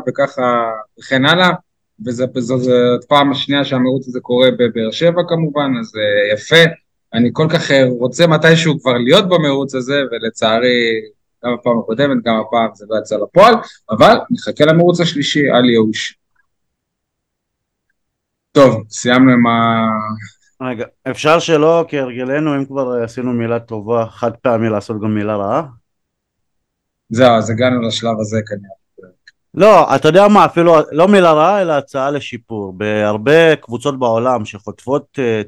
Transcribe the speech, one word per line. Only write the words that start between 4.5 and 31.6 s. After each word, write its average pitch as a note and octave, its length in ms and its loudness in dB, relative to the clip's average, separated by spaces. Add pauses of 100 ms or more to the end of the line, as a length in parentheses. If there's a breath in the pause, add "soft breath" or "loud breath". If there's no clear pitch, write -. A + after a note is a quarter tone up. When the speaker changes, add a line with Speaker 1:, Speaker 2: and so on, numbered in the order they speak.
Speaker 1:
בבאר A2+ 400 -2
שבע E3+ 360 0
כמובן, D3 520 -2
אז, A2 160 -10
אה, G#2 380 0
יפה. D#3+ 380 2 (420)
אני A#2 200 0
כל D#3 160 -2
כך, - 220 -2
אה, C3+ 120 4 (160)
רוצה B2+ 280 0
מתישהו D#3+ 520 2
כבר B2+ 140 -2
להיות D3+ 360 2
במרוץ C#3 460 -2
הזה, C3+ 260 -4 (100)
ולצערי, A2+ 920 -2 (440)
גם A#2+ 80 -4
הפעם A#2 260 -2
הקודמת, B2 440 -2
גם A2+ 120 -2
הפעם A2 380 -2
זה G#2 160 -20
לא A2 100 -4
יצא - 180 -6
לפועל, F#3+ 380 4 (340 loud breath)
אבל E3 280 4 (140)
נחכה A#2+ 340 -2
למרוץ E3+ 340 2
השלישי, C#3+ 520 -2
אל B2 180 2
ייאוש. A2 480 -2 (2250)
טוב, A#2+ 380 4
סיימנו B2+ 420 2
עם A#2+ 160 2
ה-, A2+ 400 0 (760 loud breath)
Speaker 2:
רגע, B2 240 -8 (260)
אפשר D3+ 280 2
שלא, E3 480 2
כהרגלנו, C3+ 680 -4
אם C3+ 100 -4
כבר B2+ 380 -4
עשינו A#2+ 300 -6
מילה A#2 260 -4
טובה, A2+ 500 -4
חד A#2 260 -6
פעמי A2+ 340 -2
לעשות G#2+ 320 -6
גם G#2+ 140 -4
מילה G#2 200 -4
רעה? G#2+ 280 -4 (1500)
Speaker 1:
זהו, A#2 280 4
אז G#2+ 120 -2
הגענו B2 320 -2
לשלב A2+ 380 -4
הזה A2 280 -4
כנראה. G2 600 -18 (440)
Speaker 2:
לא, F3+ 420 4
אתה C#3+ 120 0
יודע F#3+ 200 6
מה, G3+ 180 6
אפילו E3+ 300 4 (160)
לא D#3+ 160 2
מילה F#3+ 240 6
רעה, F3 300 2